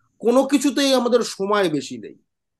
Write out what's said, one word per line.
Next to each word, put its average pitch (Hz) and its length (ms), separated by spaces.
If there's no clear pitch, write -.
কোনো 247 240
কিছুতেই 277 500
আমাদের 240 300
সময় 196 460
বেশি 131 280
নেই, 90 180